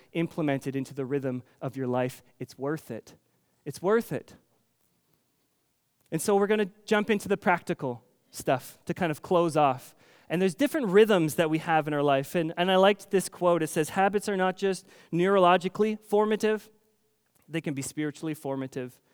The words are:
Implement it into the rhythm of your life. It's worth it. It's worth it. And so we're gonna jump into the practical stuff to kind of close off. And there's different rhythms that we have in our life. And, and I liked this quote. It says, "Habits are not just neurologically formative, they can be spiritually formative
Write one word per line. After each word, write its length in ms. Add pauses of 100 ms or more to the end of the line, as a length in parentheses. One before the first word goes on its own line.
(120)
Implement 560
it 80
into 180
the 100
rhythm 380 (180)
of 160
your 120
life. 340 (160)
It's 180
worth 360
it. 220 (500)
It's 180
worth 300
it. 240 (1800)
And 100
so 140
we're 100
gonna 240 (140)
jump 260
into 160
the 100
practical 680 (260)
stuff 560
to 80
kind 160
of 100
close 360
off. 400 (320)
And 120
there's 140
different 340
rhythms 480
that 140
we 80
have 300
in 60
our 100
life. 320
And, 200
and 140
I 60
liked 340
this 180
quote. 360
It 40
says, 220
"Habits 380
are 80
not 200
just 300 (260)
neurologically 840
formative, 720 (760)
they 120
can 140
be 80
spiritually 520
formative 680 (140)